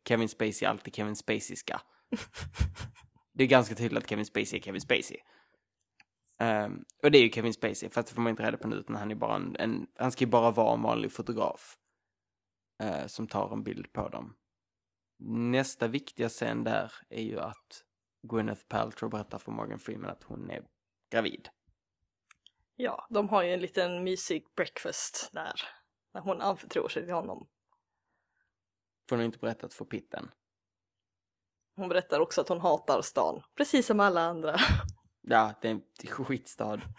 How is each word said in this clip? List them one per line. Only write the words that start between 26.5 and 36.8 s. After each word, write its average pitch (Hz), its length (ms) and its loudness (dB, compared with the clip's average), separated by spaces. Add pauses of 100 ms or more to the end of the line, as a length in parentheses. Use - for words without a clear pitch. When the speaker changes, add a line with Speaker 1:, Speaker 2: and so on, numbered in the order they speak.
Speaker 2:
sig - 160 0
till 175 100 -2
honom. - 340 -2 (1600)
Speaker 1:
För 127 80 -2
hon 117 40 0
har 117 60 0
inte 113 120 -6
berättat - 360 -8
för - 100 -12
Pitt - 300 -12
än. - 160 -10 (1500)
Speaker 2:
Hon 190 120 -6
berättar 175 320 2
också 170 200 2
att - 80 0
hon 170 120 0
hatar 151 420 4
stan, - 400 0 (140)
precis 285 300 4
som 214 140 4
alla 190 200 6
andra. 165 400 -2
<laughs> 254 60 6 (580)
Speaker 1:
Ja, 110 360 4
det 113 80 -2
är 110 40 0
en 107 100 -4 (260)
skitstad. 120 720 -6 (180)